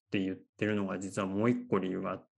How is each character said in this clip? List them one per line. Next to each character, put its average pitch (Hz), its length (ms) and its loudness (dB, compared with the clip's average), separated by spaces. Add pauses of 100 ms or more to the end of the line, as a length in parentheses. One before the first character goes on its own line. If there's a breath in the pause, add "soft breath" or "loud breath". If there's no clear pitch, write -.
っ - 20 -20
て 104 100 0
言 95 140 0
っ 95 40 -10 (200)
て 107 80 0
る 107 100 2
の 101 120 0
が 92 120 -4
実 98 220 -4
は 95 60 0
も 98 180 2
う 120 40 6
一 123 180 0
個 98 120 4
理 92 120 -2
由 92 100 -2
が 92 100 -2
あ 95 40 -4
っ - 120 -12 (100)